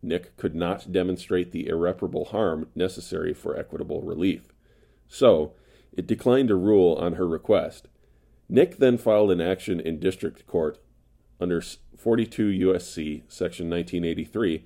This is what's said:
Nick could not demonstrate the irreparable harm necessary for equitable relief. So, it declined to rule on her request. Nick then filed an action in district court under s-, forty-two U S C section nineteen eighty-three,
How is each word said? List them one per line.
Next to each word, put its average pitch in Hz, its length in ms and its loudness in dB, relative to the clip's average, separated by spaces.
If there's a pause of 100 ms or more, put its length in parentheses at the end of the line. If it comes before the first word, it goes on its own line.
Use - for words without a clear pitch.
Nick - 360 -6
could 82 180 -6
not 90 380 -4
demonstrate 90 580 -2
the 85 160 -6
irreparable 87 560 -2
harm 85 500 -4
necessary 85 600 -4
for - 260 -8
equitable - 420 -8
relief. - 520 -4 (560)
So, 98 460 4 (360)
it 87 160 -6
declined 123 400 2
to 104 80 4
rule 92 400 6
on 85 200 -2
her 90 120 -2
request. 82 600 -2 (580)
Nick 170 300 4
then 123 200 4
filed 107 320 4
an 87 120 2
action 92 400 -2
in 80 180 -6
district - 480 -4
court 80 340 -4 (560)
under 87 200 -2
s-, - 220 -10 (180)
forty-two 113 500 0
U 92 260 2
S 87 160 -4
C 76 380 -8
section 87 400 -8
nineteen 85 380 -4
eighty-three, 82 600 -4